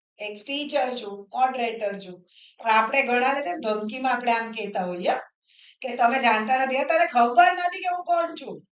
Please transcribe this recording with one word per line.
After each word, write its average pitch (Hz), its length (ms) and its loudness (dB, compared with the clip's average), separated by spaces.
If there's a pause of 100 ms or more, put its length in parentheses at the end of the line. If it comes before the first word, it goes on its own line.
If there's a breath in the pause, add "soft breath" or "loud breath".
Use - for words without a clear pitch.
(180)
એક 208 280 -10
ટીચર 277 500 -2
છું, 202 380 -10
મોડરેટર 233 680 -2
છું. 180 260 -16 (320 loud breath)
પણ 226 140 -2
આપણે 247 320 2
ઘણાને 254 380 2
છે 349 100 -4
ને 330 80 -6
ધમકીમાં 226 540 -2
આપણે 240 180 0
આમ 220 200 0
કહેતા 208 320 -6
હોઈએ 180 280 -2 (720 loud breath)
કે 240 140 -6
તમે 254 240 4
જાણતા 233 460 2
નથી, 254 100 -2
તને 330 320 2
ખબર 240 460 6
નથી 349 260 -2
કે 359 160 -2
હું 359 100 -8
કોણ 339 300 0
છું. - 320 -12 (120)